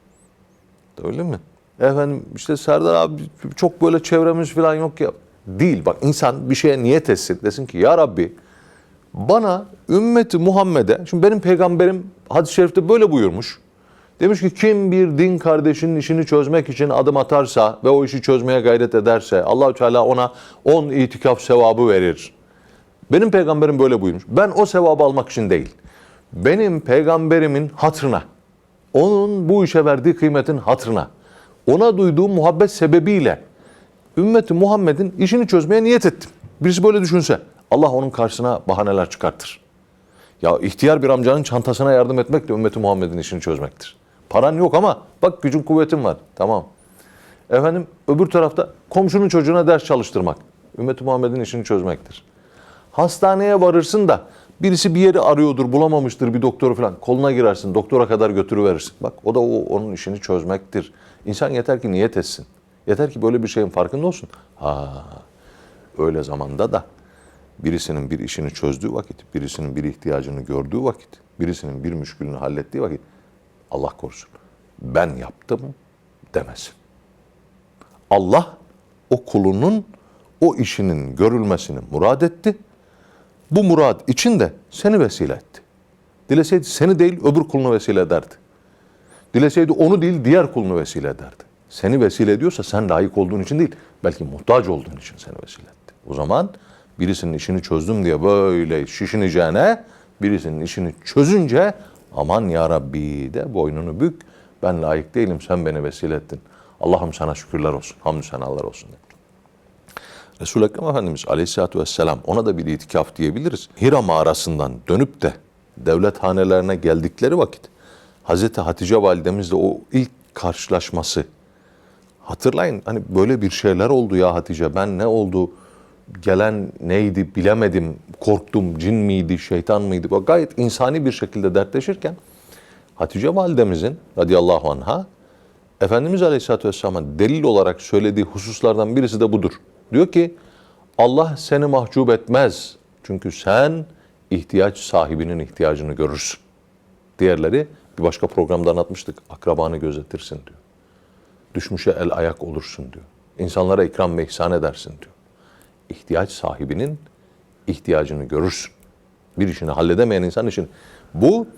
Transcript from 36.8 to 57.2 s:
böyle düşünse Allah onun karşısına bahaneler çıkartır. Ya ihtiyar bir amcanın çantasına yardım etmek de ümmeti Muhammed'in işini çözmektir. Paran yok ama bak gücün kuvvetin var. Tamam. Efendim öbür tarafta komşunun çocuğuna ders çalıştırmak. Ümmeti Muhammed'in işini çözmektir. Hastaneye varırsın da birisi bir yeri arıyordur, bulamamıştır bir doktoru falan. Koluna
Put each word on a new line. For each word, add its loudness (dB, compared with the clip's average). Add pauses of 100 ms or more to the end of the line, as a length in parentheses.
böyle 6
düşünse 2 (300)
Allah 4
onun -2
karşısına -2
bahaneler 0
çıkartır. -8 (800)
Ya 4
ihtiyar 2
bir 2
amcanın 2
çantasına 0
yardım 4
etmek -2
de -2
ümmeti -2
Muhammed'in -2
işini -8
çözmektir. -8 (340)
Paran 4
yok 0
ama 2 (200)
bak 0
gücün -2
kuvvetin 0
var. -2 (200)
Tamam. -2 (840)
Efendim 0 (220)
öbür 2
tarafta 0 (220)
komşunun 2
çocuğuna 2
ders 4
çalıştırmak. -2 (420)
Ümmeti -6
Muhammed'in -2
işini -8
çözmektir. -4 (680)
Hastaneye 2
varırsın 2
da 2 (380)
birisi 2
bir 2
yeri 6
arıyordur, 2
bulamamıştır 0
bir 0
doktoru 2
falan. -4
Koluna 0